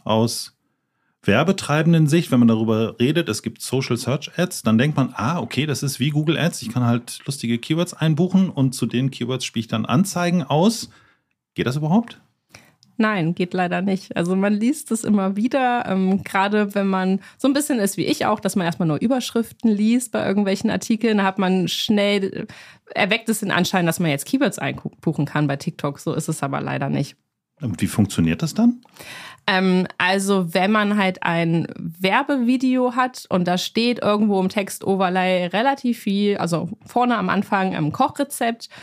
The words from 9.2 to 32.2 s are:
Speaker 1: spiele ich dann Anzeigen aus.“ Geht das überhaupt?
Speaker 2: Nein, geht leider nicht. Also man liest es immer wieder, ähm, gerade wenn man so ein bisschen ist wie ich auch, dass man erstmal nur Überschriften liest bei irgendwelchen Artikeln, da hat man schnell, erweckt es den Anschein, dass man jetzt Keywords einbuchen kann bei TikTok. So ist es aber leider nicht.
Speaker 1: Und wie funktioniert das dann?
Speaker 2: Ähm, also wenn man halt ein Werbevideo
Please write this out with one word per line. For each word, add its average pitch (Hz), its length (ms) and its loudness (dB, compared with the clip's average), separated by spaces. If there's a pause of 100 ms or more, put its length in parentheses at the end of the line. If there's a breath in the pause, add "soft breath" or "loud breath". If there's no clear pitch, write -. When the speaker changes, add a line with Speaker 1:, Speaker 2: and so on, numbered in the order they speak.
Speaker 1:
spiele - 160 -4
ich 113 60 -6
dann 110 180 -2
Anzeigen 175 580 2
aus.“ 175 460 2 (640 soft breath)
Geht 85 140 -2
das 127 80 -2
überhaupt? 156 460 0 (760 soft breath)
Speaker 2:
Nein, 196 360 2
geht - 200 -4
leider 180 280 -2
nicht. 190 340 -4
Also 175 200 0
man 196 180 2
liest 226 380 -2
es 220 120 -4
immer 196 320 0
wieder, 247 520 0
ähm, 190 360 0
gerade 202 520 0
wenn 196 120 0
man 190 320 0 (180 loud breath)
so - 100 0
ein 285 60 2
bisschen 285 260 0
ist 202 180 0
wie 160 80 -2
ich - 220 0
auch, 214 120 0
dass - 160 -2
man 185 100 2
erstmal 170 220 -2
nur 151 140 0
Überschriften 233 680 0
liest 220 400 2
bei 214 140 -2
irgendwelchen 196 440 0
Artikeln, 214 480 0
da 196 60 2
hat 190 160 0
man 185 280 2
schnell, 202 800 0 (460 loud breath)
erweckt 214 360 0
es 220 100 0
den 196 120 -4
Anschein, 175 360 2
dass 165 120 -2
man 170 120 2
jetzt 139 160 -4
Keywords 262 320 0
einbuchen 143 680 -4
kann 151 220 0
bei 139 80 0
TikTok. 139 440 -6
So 160 140 -4
ist 156 160 -4
es 156 140 -4
aber 139 180 -4
leider 135 280 -4
nicht. 143 260 -2 (460)
Speaker 1:
Und 107 200 -6
wie 98 60 0
funktioniert 85 540 2
das 160 140 -4
dann? 240 260 4 (640 loud breath)
Speaker 2:
Ähm, 185 420 2 (100)
also 190 560 2
wenn 190 180 2
man 208 260 2
halt 190 260 0
ein 170 440 0 (100)
Werbevideo 247 1160 0